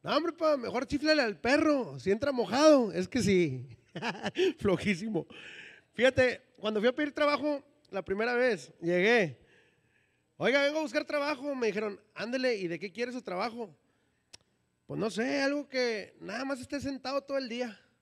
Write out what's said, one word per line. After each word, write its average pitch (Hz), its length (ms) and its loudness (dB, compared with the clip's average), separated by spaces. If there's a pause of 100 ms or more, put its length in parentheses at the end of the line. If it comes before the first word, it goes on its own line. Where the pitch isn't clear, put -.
"No, 196 100 0
hombre, 320 180 0
pa, 311 220 2
mejor 233 300 -4
chiflale 294 380 2
al 208 180 -4
perro, 262 580 2
si 185 120 0
entra 247 200 0
mojado". 247 600 6
Es 180 160 -4
que 247 160 0
sí, 160 440 2 (280)
<laughs> 226 640 -2
flojísimo. 190 680 0 (720)
Fíjate, 254 480 2 (140)
cuando 214 220 -2
fui 226 100 4
a 254 40 0
pedir 294 180 -2
trabajo 294 520 0 (260)
la 190 140 -6
primera 220 320 -2
vez, 240 360 0 (100)
llegué. 180 580 2 (960)
"Oiga, 240 240 2
vengo 294 160 2
a 311 40 0
buscar 294 240 -2
trabajo". 285 500 -4
Me 240 120 0
dijeron, 202 320 -4 (140)
"Ándele, 240 420 -2
¿y 185 120 -4
de 170 100 -4
qué 185 140 -10
quiere 240 200 -6
su 247 120 -8
trabajo?". 202 520 -6 (1080)
"Pues 147 140 -8
no 214 100 -2
sé, 262 320 -2
algo 285 260 -2
que 247 520 -4
nada 202 260 -8
más 269 140 -6
esté 277 200 -8
sentado 269 440 -6
todo 277 160 -4
el 254 100 -6
día". 233 300 -6 (220)